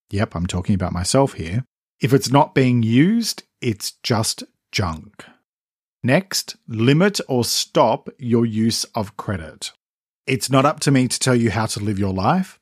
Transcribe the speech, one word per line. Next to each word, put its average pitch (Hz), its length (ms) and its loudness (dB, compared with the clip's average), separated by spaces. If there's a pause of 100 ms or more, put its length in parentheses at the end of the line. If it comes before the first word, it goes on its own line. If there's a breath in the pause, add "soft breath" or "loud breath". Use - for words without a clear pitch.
Yep, 98 260 -4
I'm 87 120 -2
talking 92 260 -2
about 90 180 -2
myself 131 420 0
here. 87 300 -6 (380)
If 113 100 0
it's 131 200 2
not 143 240 4
being 127 260 4
used, 160 600 2 (180)
it's 117 300 -4 (100)
just - 420 -2 (280)
junk. - 540 -6 (760)
Next, - 560 -2 (100)
limit 147 600 2
or 123 180 0
stop - 720 0
your 117 300 2
use 110 360 0 (120)
of 104 200 -6
credit. 80 560 -10 (540)
It's - 240 -2
not 135 160 -2
up 151 160 -2
to 147 100 0
me 127 160 2
to - 120 -6
tell 127 160 0
you 117 160 0
how 110 160 -2
to - 120 -8
live 104 200 -4
your 98 140 -2
life, 135 480 -2